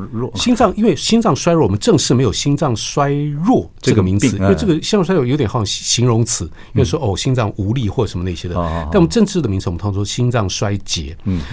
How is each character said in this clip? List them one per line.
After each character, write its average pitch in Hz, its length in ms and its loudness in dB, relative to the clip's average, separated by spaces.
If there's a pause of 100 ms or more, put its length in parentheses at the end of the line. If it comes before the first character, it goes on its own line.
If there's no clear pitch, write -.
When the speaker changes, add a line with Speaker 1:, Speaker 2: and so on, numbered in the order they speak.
(140)
Speaker 1:
弱。 117 220 -6
Speaker 2:
心 240 200 2
脏， 233 220 2
因 214 80 2
为 185 100 4
心 - 260 2
脏 208 140 2
衰 - 180 0
弱， 165 100 4
我 104 60 2
们 101 100 0
正 208 180 4
式 - 160 2
没 127 100 4
有 113 80 2
“心 143 240 0
脏 139 200 0
衰 143 380 -2
弱” 147 560 0 (120)
这 127 120 2
个 107 100 4
名 92 160 2
词， 131 100 2
Speaker 1:
这 - 40 -2
个 - 40 -4
病， 95 80 0
Speaker 2:
因 101 40 4
为 196 60 6
这 220 120 -2
个 165 140 4
“心 - 160 0
脏 185 60 4
衰 190 120 0
弱” 135 100 2
有 127 100 0
点 123 140 0
好 120 100 -2
像 101 60 0
形 - 400 -2
容 117 180 4
词， - 220 -2
Speaker 1:
嗯。 80 60 -10 (240)
Speaker 2:
因 - 40 2
为 127 60 6
说， - 160 0
哦， 101 160 0
心 135 160 0
脏 117 240 0
无 101 160 -2
力 123 160 -2
或 107 160 0
什 - 120 -6
么 87 60 -4
那 90 120 -4
些 - 120 -10
的。 87 80 -4
Speaker 1:
哦， 87 60 0
哦， 82 240 -2
哦。 76 60 -8
Speaker 2:
但 - 40 0
我 170 60 6
们 165 80 4
正 214 160 2
式 185 160 -2
的 120 80 -2
名 95 100 0
词， 92 100 -4
我 - 20 -4
们 85 60 -4
通 104 120 -2
常 95 40 -2
说 101 120 -2
心 123 240 -2
脏 113 200 0
衰 101 300 -2
竭。 - 440 -6
Speaker 1:
嗯， 92 180 -2 (120)